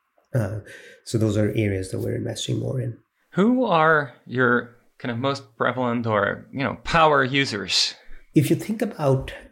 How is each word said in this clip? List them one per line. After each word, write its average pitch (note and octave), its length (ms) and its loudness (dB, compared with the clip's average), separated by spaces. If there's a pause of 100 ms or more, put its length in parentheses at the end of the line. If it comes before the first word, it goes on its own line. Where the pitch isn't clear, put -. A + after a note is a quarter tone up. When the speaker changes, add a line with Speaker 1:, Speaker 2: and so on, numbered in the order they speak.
(320)
Speaker 1:
Uh, G#2+ 280 -2 (440)
so - 120 -2
those G#2+ 200 2
are G#2 200 2
areas G2 340 0
that G#2 100 -6
we're A2 160 -4
investing A2 440 -6
more A#2+ 200 -4
in. A#2+ 180 -6 (340)
Speaker 2:
Who B3 320 2
are D#3 500 2 (120)
your A#2+ 500 0 (220)
kind B2 140 -6
of A2+ 60 -6
most C3+ 380 -4
prevalent B2 500 0
or, G2+ 440 0
you - 140 -10
know, A2 180 -2
power D#3 400 4
users? B2 720 -2 (400)
Speaker 1:
If C#3+ 160 4
you E3+ 60 2
think - 260 -4
about C3+ 500 -2 (200)